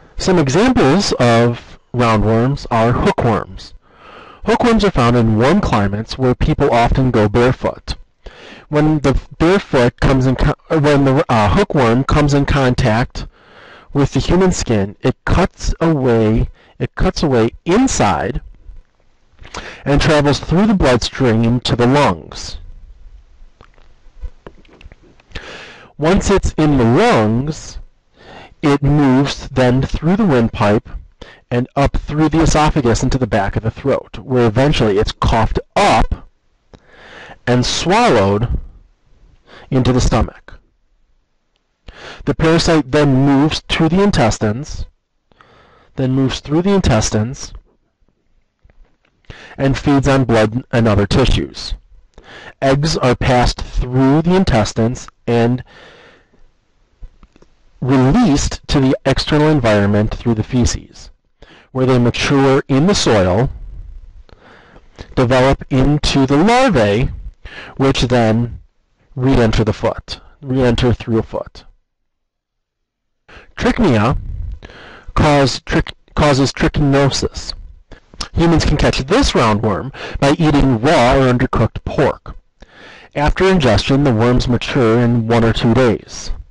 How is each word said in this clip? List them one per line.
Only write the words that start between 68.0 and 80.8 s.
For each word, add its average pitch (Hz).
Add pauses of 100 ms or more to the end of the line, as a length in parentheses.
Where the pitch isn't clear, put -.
then 117 (560)
re-enter 123
the 107
foot, - (220)
re-enter 127
through 110
a 110
foot. - (1900)
Trichomania 143 (960)
cause 143
trich-, - (200)
causes 139
trichinosis. - (800)
Humans 165
can 151
catch -
this 196
roundworm 110 (260)
by 139
eating 143